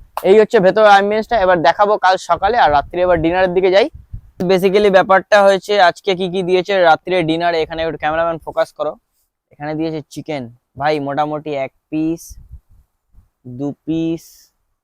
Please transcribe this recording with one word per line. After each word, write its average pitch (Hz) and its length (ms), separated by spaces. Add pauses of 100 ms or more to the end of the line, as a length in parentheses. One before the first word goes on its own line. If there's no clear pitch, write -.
(300)
এই 202 100
হচ্ছে 214 160 (100)
ভেতর 196 260
অ্যাম্বিয়েন্সটা। 208 520
এবার 185 220
দেখাবো 208 280 (100)
কাল 185 100 (140)
সকালে, 185 360
আর 151 120
রাত্রে 143 300
এবার 175 180
ডিনারের 180 320
দিকে 185 200
যাই। 226 100 (640)
Basically 196 460
ব্যাপারটা 190 500
হয়েছে 196 260 (160)
আজকে - 300
কি 190 140
কি 190 160
দিয়েছে 185 240 (180)
রাত্রে 175 260 (140)
ডিনারে, 170 340
এখানে 160 200
একটু 160 180
ক্যামেরাম্যান 160 420
ফোকাস 160 240 (100)
করো। 202 140 (600)
এখানে 151 260
দিয়েছে 160 220 (120)
চিকেন, 147 300 (380)
ভাই 151 140 (120)
মোটামুটি 151 440 (140)
এক 131 80 (180)
পিস, 160 320 (1400)
দু 143 100 (160)
পিস, 165 380 (600)